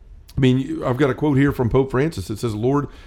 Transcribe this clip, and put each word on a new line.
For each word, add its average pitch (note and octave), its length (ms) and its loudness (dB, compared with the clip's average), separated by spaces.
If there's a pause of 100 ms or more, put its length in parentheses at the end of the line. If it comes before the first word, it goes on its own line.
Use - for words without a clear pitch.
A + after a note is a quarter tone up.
(380)
I C3 40 0
mean, B2+ 180 4
you, D3+ 260 -6
I've B2+ 120 -2
got C#3 120 2
a B2+ 40 0
quote C#3+ 240 0
here C#3 160 4
from B2 160 0
Pope C3+ 220 2
Francis. C3+ 380 -2
It G#2 100 -8
says, A#2 140 -4
"Lord, C3 340 -2 (200)